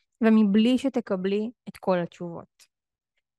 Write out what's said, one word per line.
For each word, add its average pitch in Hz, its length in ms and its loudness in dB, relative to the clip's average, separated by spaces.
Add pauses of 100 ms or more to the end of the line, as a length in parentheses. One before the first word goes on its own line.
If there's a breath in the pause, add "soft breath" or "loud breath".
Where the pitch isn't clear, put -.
(220)
ומבלי 220 560 4
שתקבלי 214 760 -4 (180)
את - 80 -20
כל 185 220 -2
התשובות. - 640 -12 (760)